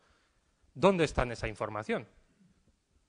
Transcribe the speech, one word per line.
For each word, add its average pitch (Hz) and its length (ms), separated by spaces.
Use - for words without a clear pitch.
¿Dónde 175 300
está 139 200
esa 120 240
información? 110 600